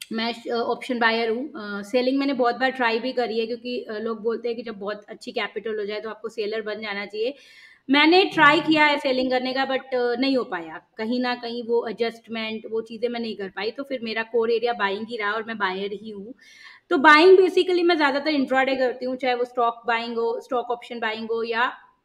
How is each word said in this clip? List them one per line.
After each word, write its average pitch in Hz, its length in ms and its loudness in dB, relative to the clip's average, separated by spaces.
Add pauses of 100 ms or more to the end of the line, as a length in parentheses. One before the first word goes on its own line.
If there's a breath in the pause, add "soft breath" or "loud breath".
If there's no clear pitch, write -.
(140)
मैं, 226 200 -4
अ, 233 220 -6
option 233 440 -4
buyer 226 300 2
हूँ। 247 180 -4
अ, 208 340 -10
selling 254 380 0
मैंने 277 140 0
बहुत 240 220 2
बार 262 160 0
try 240 280 0
भी 254 120 -4
करी 226 280 -2
है 226 60 0
क्योंकि, 240 340 -6
अ, 226 140 -10
लोग 220 300 -6
बोलते 226 240 -4
हैं 233 100 -4
कि 240 60 -10
जब 226 120 -10
बहुत 202 340 -8
अच्छी - 220 -14
capital 214 480 -6
हो 202 60 -4
जाए 214 140 -6
तो 220 100 -10
आपको 214 200 -10
seller 220 320 -4
बन 214 200 -8
जाना 202 240 -6
चाहिए। 214 300 -4 (540 loud breath)
मैंने 311 360 6
try 311 360 6
किया 302 240 4
है 285 120 4
selling 254 340 0
करने 254 220 0
का 269 140 -2
but, 262 280 -4
अ, 240 240 0
नहीं 269 180 2
हो 226 60 0
पाया। 170 380 -10 (160)
कहीं 226 220 -2
ना 247 160 -2
कहीं 240 280 -8
वो 233 240 0
adjustment, 220 840 -6
वो 226 100 -2
चीज़ें 226 280 -4
मैं 240 100 -6
नहीं 220 160 -6
कर 196 120 -8
पाई, 196 240 -6
तो 285 120 -8
फिर 269 200 -6
मेरा 220 200 -4
core 226 280 0
area 233 220 0
buying 202 360 -2
ही 233 80 -8
रहा 208 140 -2
और 220 120 -4
मैं 226 140 -8
buyer 196 360 -4
ही 214 160 -12
हूँ। 208 240 -14 (560 loud breath)
तो 349 80 2
buying 311 400 10
basically 359 460 4
मैं 339 140 4
ज़्यादातर 285 320 0
intraday 269 460 2
करती 247 300 -2
हूँ, 254 100 -4
चाहे 254 180 0
वो 240 120 -2
stock 233 420 -2
buying 233 300 -2
हो, 233 240 -2
stock 240 300 -4
option 240 280 -8
buying 226 320 -6
हो 226 120 -2
या 233 280 -2 (320)